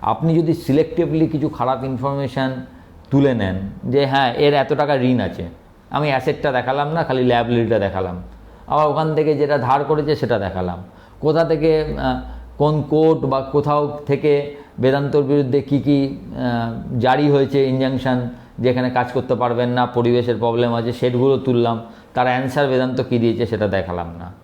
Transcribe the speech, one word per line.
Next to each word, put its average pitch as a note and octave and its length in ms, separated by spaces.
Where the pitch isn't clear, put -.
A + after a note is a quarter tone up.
আপনি D#3 320
যদি E3 200
সিলেক্টিভলি D#3 720
কিছু D#3 220
খারাপ B2+ 360
ইনফরমেশন C3+ 640
তুলে C#3 240
নেন F#2+ 220
যে C3+ 220
হ্যাঁ C3 280
এর C#3+ 200
এত C3+ 180
টাকা C#3+ 240
ঋণ B2+ 240
আছে, F2+ 280
আমি D3 180
অ্যাসেটটা C#3+ 440
দেখালাম C3 360
না, D#3+ 160
খালি C3 200
লায়াবিলিটিটা A#2 540
দেখালাম, F#2 440
আবার D3+ 200
ওখান D#3 280
থেকে D3+ 200
যেটা C#3+ 240
ধার C3 260
করেছে D3+ 320
সেটা A#2 220
দেখালাম, F#2 400
কোথা D#3 240
থেকে, D#3 400
আহ, C3 220
কোন D3+ 240
কোর্ট D3+ 420
বা C3+ 160
কোথাও D3 680
থেকে C#3+ 500
বেদান্তর C#3 420
বিরুদ্ধে C#3 380
কী C#3 180
কী, C#3 300
আহ, A#2+ 880
জারি C3 320
হয়েছে C#3 360
ইনজাংশন, C3 600
যেখানে B2+ 320
কাজ B2 220
করতে B2+ 220
পারবেন A#2+ 340
না, B2 180
পরিবেশের A#2+ 500
প্রবলেম A#2 380
আছে, A#2 180
সেগুলো B2+ 460
তুললাম, A#2+ 460
তার B2+ 120
অ্যান্সার C3 400
বেদান্ত B2+ 440
কী B2 80
দিয়েছে A2+ 280
সেটা G#2 220
দেখালাম F2 500
না। F2 140